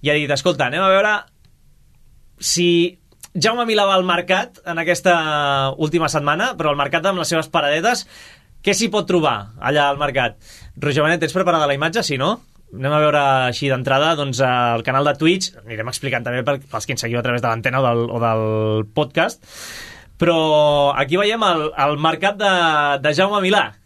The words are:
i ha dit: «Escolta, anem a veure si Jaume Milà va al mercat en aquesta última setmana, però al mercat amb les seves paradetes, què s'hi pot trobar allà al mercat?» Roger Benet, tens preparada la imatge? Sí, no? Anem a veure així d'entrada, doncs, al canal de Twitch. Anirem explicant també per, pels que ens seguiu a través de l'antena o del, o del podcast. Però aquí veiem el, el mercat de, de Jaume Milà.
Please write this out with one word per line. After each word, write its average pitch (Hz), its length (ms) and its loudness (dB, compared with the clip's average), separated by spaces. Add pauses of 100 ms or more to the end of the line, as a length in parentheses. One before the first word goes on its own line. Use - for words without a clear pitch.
i 143 80 -2
ha 147 80 2
dit: 147 160 -2
«Escolta, 139 320 0
anem 151 160 -2
a 190 80 2
veure 208 220 4 (1300)
si 175 240 0 (720)
Jaume 226 300 0
Milà 208 180 2
va 196 80 2
al 185 140 4
mercat 185 580 -2
en 165 140 -6
aquesta 175 340 2 (640)
última 160 320 0
setmana, 156 460 -2
però 156 160 0
al 143 80 -2
mercat 156 260 -2
amb 185 160 0
les 147 80 -4
seves 160 220 0
paradetes, 160 500 0 (640)
què 202 80 2
s'hi 202 160 -2
pot 202 160 -2
trobar 156 300 0 (260)
allà 143 300 2
al 139 80 -4
mercat?» 127 360 -2 (380)
Roger 147 320 0
Benet, 160 160 0
tens 160 140 -2
preparada 165 340 2
la 139 80 0
imatge? 165 240 -2
Sí, 135 160 -4
no? 165 160 0 (400)
Anem 135 180 -2
a 151 120 2
veure 147 180 4 (240)
així 135 240 -2
d'entrada, 135 480 2
doncs, 135 240 -4
al 123 400 0
canal 135 240 0
de 143 80 2
Twitch. 175 380 0 (100)
Anirem 110 320 -10
explicant 127 320 -4
també 123 160 -4
per, 139 240 -2
pels - 240 -10
que 120 60 -4
ens - 100 -8
seguiu 120 140 -2
a - 20 -6
través 120 240 -2
de - 0 -
l'antena 117 320 -2
o 131 80 2
del, 117 240 2
o 117 80 -6
del 110 720 0
podcast. - 480 -2 (800)
Però 170 160 4 (640)
aquí 143 180 0
veiem 214 300 0
el, 160 220 0 (100)
el 147 240 2
mercat 190 400 0
de, 196 80 2 (560)
de 151 80 2
Jaume 196 300 2
Milà. 185 240 2 (180)